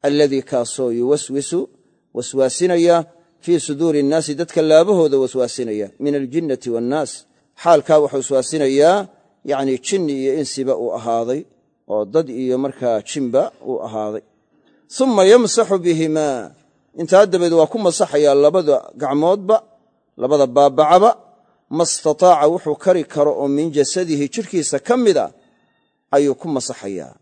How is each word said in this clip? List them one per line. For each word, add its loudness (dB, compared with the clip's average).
"Alladii, 0
kaasoo -4
yuwaswisu, -4
waswaasinaya, 0
fii 0
suduuri -2
nnaasi, -2
dadka -4
laabahooda 4
waswaasinaya, -4
min -2
aljinnati -6
wannaas." -4
Xaalkaa 4
wuxuu 0
waswaasinayaa, 0
yacni, -2
jinni -4
iyo -2
insiba -4
uu -6
ahaaday, -4
oo -4
dad -2
iyo -4
markaa -4
jinba -2
uu -6
ahaaday. -8
"Summa 2
yamsaxu 4
bihimaa." -2
Intaa 4
dabadeed 0
waa 4
ku -8
masaxayaa 2
labada 2
gacmoodba, 0
labada 2
baabacaba, 4
"mastataaca", 2
wuxuu -2
kari 0
karo 0
oo -2
"min -2
jasadihi", -2
jidhkiisa -6
ka -2
mid 2
a, -2
ayuu 2
ku -14
masaxayaa. -8